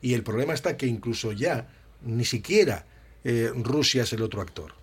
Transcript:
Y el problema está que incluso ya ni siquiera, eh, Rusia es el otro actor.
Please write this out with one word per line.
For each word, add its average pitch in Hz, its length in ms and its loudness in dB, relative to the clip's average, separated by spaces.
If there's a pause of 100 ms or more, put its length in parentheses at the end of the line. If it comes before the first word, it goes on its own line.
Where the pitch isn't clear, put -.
Y 127 100 2
el 117 100 2
problema 120 300 -2
está 151 240 -2
que 139 100 -2
incluso 113 460 -2
ya 120 340 -2 (380)
ni 117 220 0
siquiera, 156 580 2 (400)
eh, 117 320 2
Rusia 127 460 2
es 113 100 -2
el 110 80 -2
otro 101 220 -2
actor. 80 300 -12 (100)